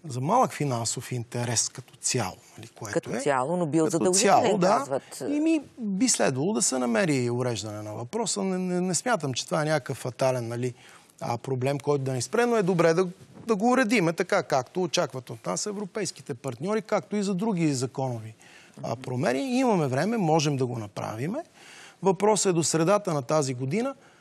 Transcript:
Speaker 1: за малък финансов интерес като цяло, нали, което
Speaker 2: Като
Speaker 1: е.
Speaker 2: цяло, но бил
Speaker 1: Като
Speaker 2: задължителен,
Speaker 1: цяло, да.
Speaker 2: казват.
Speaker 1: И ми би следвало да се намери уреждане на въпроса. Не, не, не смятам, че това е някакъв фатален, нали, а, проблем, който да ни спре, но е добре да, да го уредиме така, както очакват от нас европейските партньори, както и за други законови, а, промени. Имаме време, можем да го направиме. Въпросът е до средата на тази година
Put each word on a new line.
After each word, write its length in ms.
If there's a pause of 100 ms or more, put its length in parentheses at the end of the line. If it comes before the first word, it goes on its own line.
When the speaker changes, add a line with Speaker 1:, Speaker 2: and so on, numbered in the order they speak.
Speaker 1:
за 140
малък 320
финансов 580
интерес 580
като 320
цяло, 340 (220)
нали, 120 (100)
което 140
Speaker 2:
Като 220
Speaker 1:
е. 40
Speaker 2:
цяло, 380
но 80
бил 200
Speaker 1:
Като 120
Speaker 2:
задължителен, 480
Speaker 1:
цяло, 120
да. 100
Speaker 2:
казват. 640
Speaker 1:
И 100
ми 220 (160)
би 320
следвало 440
да 80
се 160
намери 520
уреждане 520
на 120
въпроса. 500
Не, 140
не, 240
не 140
смятам, 380
че 120
това 160
е 40
някакъв 320
фатален, 500
нали, 260 (480)
а, 160
проблем, 420
който 240
да 100
ни 80
спре, 240
но 100
е 80
добре 300
да, 140 (400)
да 80
го 160
уредиме 420
така, 300
както 400
очакват 460
от 160
нас 200
европейските 680
партньори, 480
както 340
и 80
за 120
други 380
законови, 640 (480)
а, 120
промени. 640
Имаме 280
време, 300
можем 400
да 80
го 140
направиме. 640 (580)
Въпросът 480
е 40
до 100
средата 500
на 80
тази 320
година 420 (260)